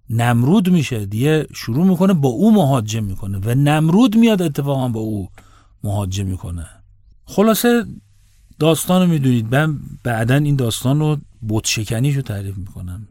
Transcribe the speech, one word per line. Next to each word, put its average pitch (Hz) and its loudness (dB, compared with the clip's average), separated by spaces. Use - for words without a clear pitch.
نمرود 120 2
می‌شه، 127 0
دیگه 135 0
شروع 135 -2
می‌کنه 190 4
با 139 2
او 196 4
محاجه 131 2
می‌کنه 98 -6
و 110 -2
نمرود 160 4
میاد 220 4
اتفاقاً 139 -2
با 117 -4
او 107 -6
محاجه 101 -4
می‌کنه. 87 -8
خلاصه 220 2
داستان 165 2
رو 180 2
می‌دونید، 127 0
من 151 0
بعداً 117 0
این 147 0
داستان 127 -2
رو 151 0
بت 107 -2
شکنیش 123 -2
رو 139 -2
تعریف 98 -8
می‌کنم. 92 -12